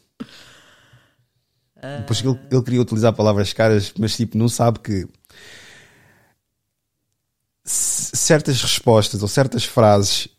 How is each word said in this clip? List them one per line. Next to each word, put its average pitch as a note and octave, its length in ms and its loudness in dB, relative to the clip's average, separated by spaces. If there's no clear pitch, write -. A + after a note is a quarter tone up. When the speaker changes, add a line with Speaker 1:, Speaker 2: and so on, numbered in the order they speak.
Speaker 1:
Ah. C#3 180 -14
Speaker 2:
Depois G#2+ 220 -6
ele, C3 160 -2
ele C3 120 2
queria B2 200 0
utilizar A2 320 0
palavras G#2 400 0
caras, A2 440 2
mas G#2+ 160 -2
tipo, A2 220 -4
não A#2 140 2
sabe A#2 300 0
que F#2+ 280 -6
c-, - 520 -6
certas D3 460 2
respostas G#2+ 600 2
ou G2+ 60 -2
certas - 360 0
frases G#2 640 2